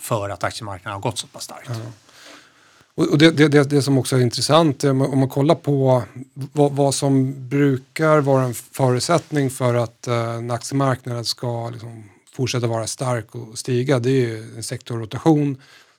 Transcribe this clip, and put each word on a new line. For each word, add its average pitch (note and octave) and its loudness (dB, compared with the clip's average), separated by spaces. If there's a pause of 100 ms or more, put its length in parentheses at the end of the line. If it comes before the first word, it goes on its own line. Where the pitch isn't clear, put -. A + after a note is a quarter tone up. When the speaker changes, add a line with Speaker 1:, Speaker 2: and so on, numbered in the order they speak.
Speaker 1:
för G2+ -4
att G2 -8
aktiemarknaden G2+ -8
har G2 -10
gått A2+ -6
så - -10
pass - -18
starkt. - -16
Speaker 2:
Ja. A#2+ -8 (1200)
Och, D#3+ 0
och F3 2
det, D#3+ 8
det, D3+ 4
det, C#3+ 4
det C#3+ 2
som C#3 2
också B2+ 0
är B2+ 4
intressant, C#3 2
eh, C#3+ 2
om C3 0
man, C3+ 2
om C3+ 2
man C3 2
kollar C#3+ 2
på C3+ 2 (300)
vad, C#3+ 0
vad C#3 0
som C3+ 2 (160)
brukar C#3+ 2
vara C3+ 2
en B2 -4
förutsättning C3+ 0
för B2 0
att, A#2 -4
eh, A#2 -2
en A#2 -8
aktiemarknad B2 -2
ska A#2 -6
liksom A2+ -16 (240)
fortsätta A#2+ -2
vara A2+ -2
stark B2 -6
och A#2 -14
stiga, C3 0
det A#2+ 0
är C3 2
ju A2+ -10
en A2+ -12
sektorrotation C3 -2 (380)